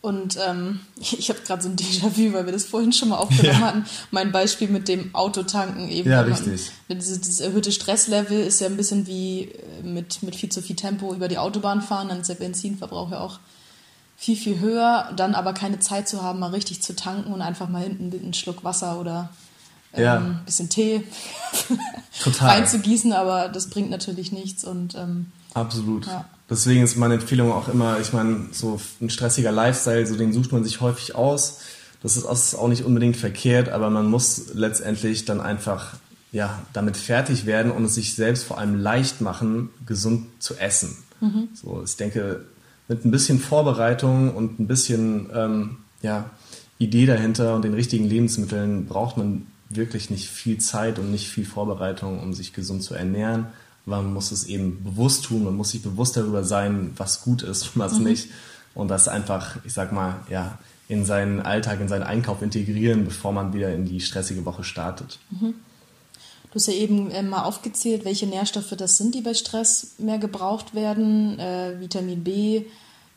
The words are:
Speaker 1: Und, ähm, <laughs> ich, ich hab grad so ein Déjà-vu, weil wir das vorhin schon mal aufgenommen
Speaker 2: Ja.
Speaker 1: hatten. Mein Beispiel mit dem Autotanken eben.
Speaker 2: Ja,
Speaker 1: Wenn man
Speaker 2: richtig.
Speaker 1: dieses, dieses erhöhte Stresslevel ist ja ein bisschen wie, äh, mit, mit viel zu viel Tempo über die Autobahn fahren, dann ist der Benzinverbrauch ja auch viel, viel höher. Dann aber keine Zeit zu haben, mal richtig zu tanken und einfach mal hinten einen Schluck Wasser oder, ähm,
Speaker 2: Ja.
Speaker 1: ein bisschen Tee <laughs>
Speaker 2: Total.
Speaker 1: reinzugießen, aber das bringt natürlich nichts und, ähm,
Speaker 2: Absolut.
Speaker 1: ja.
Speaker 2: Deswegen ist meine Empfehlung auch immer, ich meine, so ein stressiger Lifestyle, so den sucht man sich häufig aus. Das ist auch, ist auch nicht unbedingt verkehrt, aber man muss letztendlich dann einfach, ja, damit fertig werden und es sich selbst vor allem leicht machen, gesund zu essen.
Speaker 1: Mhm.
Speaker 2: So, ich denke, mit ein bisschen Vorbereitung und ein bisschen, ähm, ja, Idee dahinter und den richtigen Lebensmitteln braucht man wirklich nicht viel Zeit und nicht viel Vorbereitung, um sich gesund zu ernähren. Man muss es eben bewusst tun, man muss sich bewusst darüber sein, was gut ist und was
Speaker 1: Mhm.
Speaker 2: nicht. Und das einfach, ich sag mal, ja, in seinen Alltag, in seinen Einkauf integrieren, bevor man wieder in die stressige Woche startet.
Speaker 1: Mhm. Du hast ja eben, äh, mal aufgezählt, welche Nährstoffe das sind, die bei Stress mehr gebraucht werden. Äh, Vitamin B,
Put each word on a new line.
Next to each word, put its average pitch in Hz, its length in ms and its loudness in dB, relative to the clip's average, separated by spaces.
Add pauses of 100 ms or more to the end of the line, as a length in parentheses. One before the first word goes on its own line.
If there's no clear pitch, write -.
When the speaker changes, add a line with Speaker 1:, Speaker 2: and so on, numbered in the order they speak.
Speaker 1:
Und, 190 440 -2
ähm, 185 440 -2
<laughs> - 100 -20
ich, - 180 -4
ich - 120 -4
hab - 160 -4
grad 180 180 -2
so 180 60 -2
ein 185 80 -2
Déjà-vu, 202 560 2
weil 185 120 0
wir 180 80 -2
das 208 120 -2
vorhin 226 280 2
schon 233 160 4
mal 202 80 2
aufgenommen 143 420 6
Speaker 2:
Ja. 226 80 8
Speaker 1:
hatten. 147 180 0 (260)
Mein 196 200 0
Beispiel 196 360 2
mit 196 220 0
dem 185 260 -2
Autotanken 190 760 -2
eben. 170 200 0
Speaker 2:
Ja, 127 140 8
Speaker 1:
Wenn 120 100 4
man 120 100 0
Speaker 2:
richtig. 95 280 -2 (180)
Speaker 1:
dieses, 185 320 -4
dieses - 180 -2
erhöhte 202 320 0
Stresslevel 208 680 2
ist 202 180 2
ja 190 80 0
ein 196 100 -2
bisschen 202 300 0
wie, 185 380 -4
äh, - 380 -16
mit, 175 380 -6
mit 185 140 -8
viel - 140 -6
zu 185 120 -4
viel 185 140 -6
Tempo 196 400 -4
über 180 140 -2
die 175 100 -2
Autobahn 202 420 0
fahren, 196 280 -4
dann 180 100 -4
ist 180 100 -4
der 180 60 -4
Benzinverbrauch 185 760 -6
ja - 100 -6
auch - 180 -10 (760)
viel, 226 180 0
viel 208 240 -2
höher. 233 560 4
Dann 190 200 2
aber 185 180 0
keine 196 260 -4
Zeit 202 300 -2
zu 196 120 -4
haben, 185 180 -4
mal 175 120 -2
richtig 190 300 -4
zu 180 160 -6
tanken 202 360 -6
und 185 80 -4
einfach 175 280 -6
mal 180 140 -4
hinten 190 300 -6
einen 180 200 -8
Schluck 175 320 -6
Wasser 180 340 -4
oder, 170 300 -6 (640)
ähm, 113 100 2
Speaker 2:
Ja. 120 140 6
Speaker 1:
ein 175 280 -2
bisschen - 240 -2
Tee 220 340 2 (600)
<laughs> - 600 -4
Speaker 2:
Total. 131 260 6
Speaker 1:
reinzugießen, 220 640 6
aber 185 340 2
das 185 220 -6
bringt 208 200 -2
natürlich 180 440 -6
nichts 190 320 -8
und, 180 300 -6
ähm, 175 360 -4 (220)
Speaker 2:
Absolut. 113 540 -2
Speaker 1:
ja. - 180 -8 (240)
Speaker 2:
Deswegen 123 340 6
ist 120 140 4
meine 117 180 4
Empfehlung 117 360 4
auch 104 180 -2
immer, 117 300 4
ich 110 140 -2
meine, 110 380 2
so 107 280 -4 (220)
ein 117 80 -2
stressiger 117 420 2
Lifestyle, 117 540 4
so 107 100 -2
den 110 180 2
sucht 127 180 2
man 117 120 4
sich 110 180 -2
häufig 123 340 0
aus. 139 440 2 (420)
Das - 160 0
ist 123 80 -4
auch, - 80 -2
ist - 220 2
auch 120 120 2
nicht 120 160 4
unbedingt 120 320 6
verkehrt, 123 540 4
aber 107 200 0
man 107 180 4
muss - 460 2
letztendlich 107 720 0
dann 101 140 0
einfach, 101 540 -4 (400)
ja, 104 280 -2 (120)
damit 104 240 0
fertig 120 480 0
werden 110 260 4
und 113 140 0
es 107 100 0
sich 104 200 -2
selbst 120 280 2
vor - 140 -8
allem 104 220 0
leicht 120 420 0
machen, 110 480 -2 (160)
gesund 110 400 0 (140)
zu - 180 -8
essen. - 400 -2 (240)
Speaker 1:
Mhm. 214 320 0
Speaker 2:
So, 92 320 -8
ich - 100 -4
denke, 104 500 -4 (440)
mit 117 160 0
ein 113 60 8
bisschen 131 280 4
Vorbereitung 131 960 4
und 110 240 -4
ein 107 80 2
bisschen, 110 680 2
ähm, 107 440 0 (240)
ja, 107 280 -2 (480)
Idee 117 280 6
dahinter 113 500 4
und 110 80 2
den 107 100 0
richtigen 113 360 2
Lebensmitteln 104 800 0
braucht 113 280 -2
man 101 320 -2 (220)
wirklich 110 400 -4
nicht 98 200 -6
viel 110 280 -4
Zeit 110 420 -2
und 101 120 -2
nicht 101 180 -2
viel 104 160 -4
Vorbereitung, 95 760 -4
um 90 140 -6
sich 92 180 -10
gesund 95 320 -6
zu - 120 -10
ernähren. 110 520 0 (380)
Man 101 280 -2
muss 98 180 -4
es 101 140 -4
eben 95 380 -4
bewusst 110 420 2
tun, 110 200 0
man 95 100 0
muss 104 160 -2
sich 113 100 -6
bewusst 107 360 -2
darüber 104 260 0
sein, 101 540 0
was - 240 -4
gut 120 220 2
ist 95 200 -4 (120)
und - 60 4
was 104 180 2
Speaker 1:
Mhm. - 60 4
Speaker 2:
nicht. - 240 2 (460)
Und 101 140 -2
das 95 180 4
einfach, 98 580 -4
ich - 80 -10
sag 95 200 -4
mal, 92 220 -2 (140)
ja, 92 280 -4 (320)
in 104 160 0
seinen 101 360 2
Alltag, 104 380 0
in 101 80 -2
seinen 98 160 0
Einkauf 107 380 -2
integrieren, 107 640 2
bevor 90 260 -6
man 98 220 -2
wieder 98 200 -2
in 92 120 -2
die 90 160 -4
stressige 92 440 -4
Woche 90 180 -8
startet. - 560 -8 (120)
Speaker 1:
Mhm. 220 220 -2 (960)
Du - 40 -12
hast 208 120 2
ja 202 60 0
eben, 202 360 2
äh, 196 140 -4
mal 190 200 -2
aufgezählt, 214 640 -2
welche 202 220 -2
Nährstoffe 196 500 -4
das 185 200 2
sind, 233 180 2
die 254 60 -4
bei 233 120 -2
Stress - 640 0
mehr 220 220 -2
gebraucht 208 560 -4
werden. 214 640 2
Äh, 180 400 -4
Vitamin 180 440 -6
B, 208 400 0 (540)